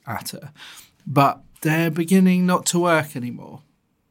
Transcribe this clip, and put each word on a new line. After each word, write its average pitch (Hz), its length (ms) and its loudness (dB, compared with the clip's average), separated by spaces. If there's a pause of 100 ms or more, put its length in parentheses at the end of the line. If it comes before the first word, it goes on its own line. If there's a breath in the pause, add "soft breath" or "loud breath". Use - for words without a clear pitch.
at - 240 -10
her. - 220 -16 (540 loud breath)
But 139 360 0 (180)
they're 160 300 0
beginning 180 560 2
not 180 200 0
to 175 120 0
work 160 360 0
anymore. 123 460 -12 (500)